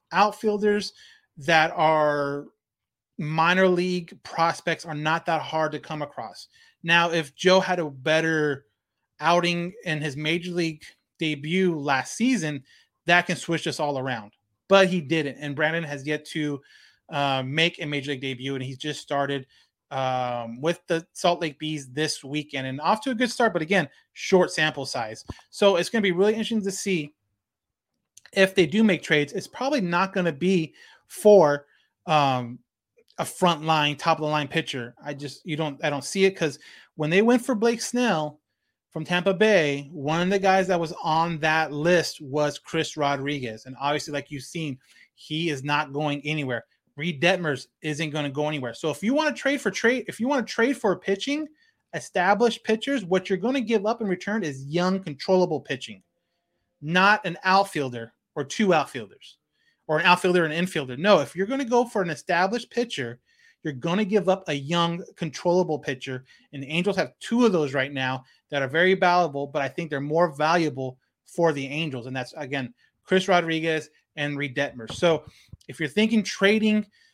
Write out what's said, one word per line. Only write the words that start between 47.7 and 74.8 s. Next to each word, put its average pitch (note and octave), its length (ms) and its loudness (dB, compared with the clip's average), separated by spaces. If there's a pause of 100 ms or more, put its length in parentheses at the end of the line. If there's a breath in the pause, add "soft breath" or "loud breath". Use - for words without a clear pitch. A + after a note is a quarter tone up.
isn't D#3 300 -4
gonna C#3+ 180 -4
go D3 180 -4
anywhere. C3 280 -6
So D#3+ 160 -4
if C#3+ 100 -8
you A#3 140 0
wanna D4+ 180 0
trade C#4 280 -2
for G3 100 -2
trade, A#3+ 360 0
if - 120 -10
you A3+ 80 -2
wanna C4+ 160 0
trade A#3 340 0
for F#3+ 220 0
pitching, C#4+ 480 -4 (480 soft breath)
established G3 680 2
pitchers, A3+ 400 0
what F#3 260 0
you're F#3+ 80 0
gonna B3+ 240 -2
give G#3 260 0
up A#3 140 -2
in G#3+ 60 -4
return G3 360 -2
is C3+ 220 -6
young, F3+ 360 0
controllable F3+ 580 0
pitching, A2+ 440 -10 (760)
not F#3+ 460 2
an E3+ 180 -6
outfielder D3 680 0 (220)
or D3 80 -4
two F3+ 320 2
outfielders - 640 -4 (500)
or D#3 100 0
an E3+ 80 0
outfielder F3+ 400 4
and D3+ 80 -2
infielder. D#3 460 -4
No, F#3+ 200 6
if C#3 160 -4
you're F#3+ 120 -2
gonna C4+ 180 -4
go A#3+ 180 4
for A3+ 200 -2
an E3+ 80 -4
established F#3 580 -2
pitcher, C#3 500 -4 (440 soft breath)
you're D3+ 100 -6
gonna E3+ 320 0
give F#3+ 240 2
up F#3+ 200 2
a D3+ 40 -2
young, E3+ 500 -2 (120)
controllable E3+ 640 0
pitcher. C3 460 -8 (260 soft breath)
And C#3+ 100 -12
the C3+ 60 -12
Angels F3 300 -2
have D3+ 220 -4
two A#3+ 260 2
of G#3+ 80 4
those D3 200 0
right C#3 180 -2
now C3 320 -4 (260 soft breath)
that C#3+ 120 -2
are C3+ 60 0
very E3+ 260 4
valuable, F3 540 2
but C#3+ 160 -4
I C3+ 40 -2
think D#3 220 -8
they're C#3+ 100 -4
more D#3 360 2
valuable D3 640 0 (260)
for E3+ 280 2
the C#3 120 -6
Angels. C3+ 400 -6
And C3 100 -8
that's, B2+ 220 -8
again, C3+ 360 -6 (300)
Chris F#3 240 0
Rodriguez E3 640 0 (260)
and D3 220 -4
Reed C#3 180 -6
Detmers. C3 380 -6